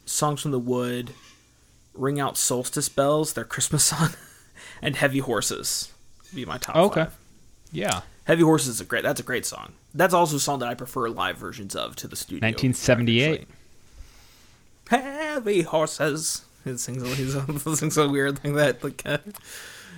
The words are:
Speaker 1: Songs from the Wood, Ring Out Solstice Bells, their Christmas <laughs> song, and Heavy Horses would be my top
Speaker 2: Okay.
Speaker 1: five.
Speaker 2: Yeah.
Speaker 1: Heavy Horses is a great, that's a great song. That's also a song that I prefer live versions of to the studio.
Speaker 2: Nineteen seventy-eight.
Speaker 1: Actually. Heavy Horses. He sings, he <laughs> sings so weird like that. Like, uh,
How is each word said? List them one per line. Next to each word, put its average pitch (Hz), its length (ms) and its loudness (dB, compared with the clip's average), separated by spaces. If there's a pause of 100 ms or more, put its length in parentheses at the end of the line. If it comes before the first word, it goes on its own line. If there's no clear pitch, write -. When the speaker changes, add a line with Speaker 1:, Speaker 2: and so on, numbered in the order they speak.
Speaker 1:
Songs 151 360 0
from 151 100 -4
the 127 80 0
Wood, 123 520 -2 (840)
Ring 143 280 -2
Out - 160 -2
Solstice 127 500 0
Bells, 151 460 2
their 117 100 -6
Christmas - 400 0
<laughs> - 20 6
song, 156 260 2 (720)
and 135 140 -2
Heavy 135 240 2
Horses - 720 -2 (400)
would 190 40 -14
be 127 100 -8
my 82 120 -6
top - 200 -2
Speaker 2:
Okay. 170 280 4
Speaker 1:
five. - 120 -10 (560)
Speaker 2:
Yeah. 175 280 -2 (220)
Speaker 1:
Heavy 165 200 4
Horses 151 320 6
is 107 60 -6
a 90 40 -12
great, 117 180 -2
that's 143 160 0
a 127 40 -6
great 123 220 -4
song. - 280 -10 (200)
That's 170 200 4
also 170 240 4
a - 20 0
song 139 200 0
that 120 100 -2
I 123 60 -4
prefer 123 340 -4
live 90 280 -2
versions 98 380 -10
of 57 220 -6
to - 100 -12
the - 80 -12
studio. - 260 -8
Speaker 2:
Nineteen 113 320 2
seventy-eight. 120 680 4
Speaker 1:
Actually. - 140 -20 (1300)
Heavy 269 760 0
Horses. 156 800 -2 (200)
He 131 140 -6
sings, 123 260 -6 (140)
he 131 120 -2
<laughs> 143 460 -2
sings 151 200 0
so 151 140 6
weird 139 340 2
like 147 120 0
that. 143 280 4
Like, 139 220 -8
uh, 143 120 0 (800)